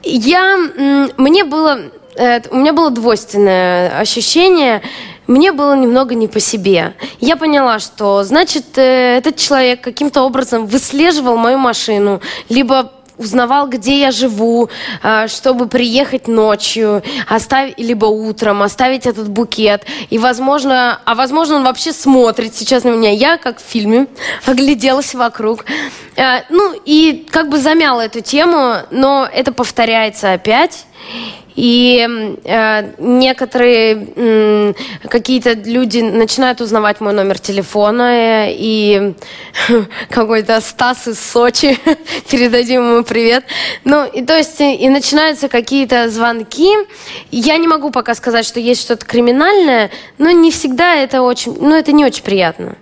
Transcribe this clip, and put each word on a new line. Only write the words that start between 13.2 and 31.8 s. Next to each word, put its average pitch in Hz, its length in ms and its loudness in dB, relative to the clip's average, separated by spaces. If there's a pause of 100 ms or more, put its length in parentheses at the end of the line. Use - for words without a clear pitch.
где 254 320 -2
я 269 120 2
живу, 233 580 0 (320)
а, 220 260 0
чтобы 247 400 -2
приехать 247 600 -2
ночью, 214 760 0 (240)
оставь-, 269 500 0
либо 226 280 -2
утром, 214 560 -2
оставить 254 440 -2
этот 220 240 -4
букет. 208 540 -2 (260)
И, - 80 -2
возможно, 254 880 0
а 233 120 -2
возможно, 294 400 0
он 277 80 0
вообще 254 300 -2
смотрит 240 640 2
сейчас 247 280 0
на 247 60 2
меня. 226 220 2
Я, 220 260 2
как 240 220 -8
в - 40 -20
фильме, 226 440 0 (380)
огляделась 262 680 0
вокруг. 226 500 -4 (500)
А, 262 340 0
ну, 359 240 2 (120)
и 311 460 2
как 320 180 0
бы 302 80 0
замяла 294 440 2
эту 226 200 -6
тему, 285 560 2 (140)
но 269 400 2
это 254 200 -2
повторяется 226 840 -2
опять. 220 520 0 (720)
И, 240 500 4